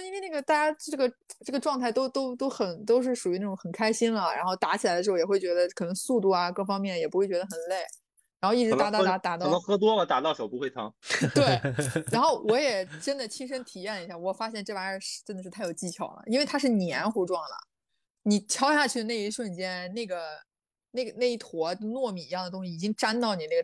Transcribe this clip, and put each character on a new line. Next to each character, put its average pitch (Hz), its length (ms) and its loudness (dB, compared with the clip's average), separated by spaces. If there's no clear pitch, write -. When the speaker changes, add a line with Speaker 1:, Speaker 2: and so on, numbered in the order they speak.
Speaker 1:
：“因 370 80 -10
为 392 80 -6
那 381 100 -8
个 302 120 -2
大 311 120 0
家 302 240 2
这 302 200 -8
个， 262 120 2
这 247 80 -6
个 277 40 0
状 269 220 0
态 247 100 0
都， 254 200 0
都， 262 260 -2
都 269 140 0
很， 196 340 -4
都 233 180 6
是 247 140 0
属 185 160 -2
于 180 60 0
那 202 80 -4
种 190 100 -4
很 175 160 -10
开 220 220 2
心 226 200 2
了， 175 220 0
然 147 80 0
后 185 100 2
打 185 220 0
起 208 100 -2
来 180 100 4
的 180 60 2
时 208 80 0
候 185 80 4
也 165 60 4
会 196 160 4
觉 180 140 0
得 180 160 6
可 185 160 -4
能 180 100 -4
速 247 240 0
度 196 100 4
啊， 190 220 4
各 196 140 -2
方 196 140 0
面 190 200 -2
也 160 80 -2
不 165 100 0
会 196 80 4
觉 190 120 0
得 185 80 0
很 190 120 -8
累， 185 160 -2
然 190 80 2
后 220 40 4
一 247 120 4
直 220 60 4
打， 196 200 2
打， 214 80 2
打， - 0 -
Speaker 2:
可 196 60 6
能 185 80 4
喝， 190 40 0
Speaker 1:
打 175 200 -2
到” 175 100 -4
Speaker 2:
可 185 40 4
能 175 100 2
喝 202 160 0
多 214 180 6
了 185 100 4
打 139 140 2
到 151 140 2
手 120 120 -4
不 120 140 -6
会 135 100 -2
疼。 110 240 -8
Speaker 1:
对， 233 280 4
然 226 100 2
后 269 280 4
我 233 100 6
也 220 260 0
真 277 160 -2
的 262 80 -6
亲 254 220 -10
身 254 160 -6
体 190 180 -16
验 208 140 -6
了 185 80 -8
一 170 60 -12
下， 175 80 0
我 180 160 -2
发 226 180 -4
现 214 120 -6
这 214 100 -6
玩 190 100 -4
意 190 60 -4
儿 190 100 -4
是， - 240 -10
真 202 140 -8
的 185 40 -10
是 180 80 -12
太 208 140 -10
有 175 80 -4
技 170 180 -6
巧 175 220 -6
了， - 140 -20
因 226 120 2
为 285 60 4
它 285 160 0
是 269 80 2
黏 180 420 2
糊 208 160 2
状 170 180 -2
的， 131 100 -12
你 208 220 2
敲 285 280 2
下 294 120 4
去 254 140 -2
的 220 60 -2
那 233 120 -2
一 208 140 -2
瞬 208 220 -6
间， 180 400 -6
那 233 120 -6
个， 180 160 -6
那 247 120 -2
个， - 120 -12
那 247 140 2
一 233 60 -2
坨 165 400 -4
糯 226 340 -2
米 180 120 -8
一 - 60 -18
样 180 140 -4
的 180 80 -8
东 190 140 -8
西 180 80 -6
已 165 40 -8
经 202 180 -2
粘 226 260 0
到 220 120 2
你 160 140 -4
那 160 80 0
个 170 80 4